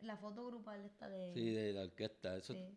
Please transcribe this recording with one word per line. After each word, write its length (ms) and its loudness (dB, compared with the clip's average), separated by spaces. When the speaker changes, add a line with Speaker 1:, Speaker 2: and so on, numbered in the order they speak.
Speaker 1:
la 140 -4
foto 300 -4
grupal 380 -4
esta 240 -8
de 240 -2
Speaker 2:
Sí, 200 4
de 200 6
la 100 2
orquesta, 540 0
eso 160 -4
Speaker 1:
Sí. 60 -2
Speaker 2:
es 180 -8